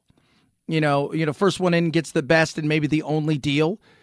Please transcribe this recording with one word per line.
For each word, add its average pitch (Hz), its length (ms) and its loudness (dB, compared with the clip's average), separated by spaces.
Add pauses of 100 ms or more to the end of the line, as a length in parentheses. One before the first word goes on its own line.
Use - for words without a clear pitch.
(680)
you 160 140 0
know, 143 320 0
you 160 100 -2
know, 151 80 -2
first 190 280 0
one 180 120 2
in 170 160 2
gets 156 240 -2
the 165 100 0
best 160 360 2
and 151 100 -2
maybe 151 180 0
the 156 180 0
only 151 340 -2
deal, 151 420 0 (220)